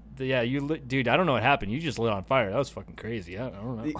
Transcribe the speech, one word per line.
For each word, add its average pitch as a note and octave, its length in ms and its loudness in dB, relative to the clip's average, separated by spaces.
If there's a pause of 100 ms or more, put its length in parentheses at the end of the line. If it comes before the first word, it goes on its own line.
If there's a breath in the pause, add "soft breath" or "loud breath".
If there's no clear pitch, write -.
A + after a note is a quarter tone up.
(180)
yeah, C3 240 2
you C3 180 0
lit, C#3+ 260 -2
dude, B2+ 220 2
I A#2+ 80 6
don't F3+ 100 4
know D3+ 60 4
what A2 100 4
happened. A#2 300 4
You C#3+ 80 -2
just D3+ 180 -4
lit A2+ 140 2
on F#2+ 100 -2
fire. A2 300 2
That A2+ 60 0
was C#3+ 120 0
fucking F#2 240 -14
crazy. F#2+ 420 -8
I, B2+ 120 -6
I - 20 -10
don't A#2+ 260 -8
know." A2 60 -8 (180)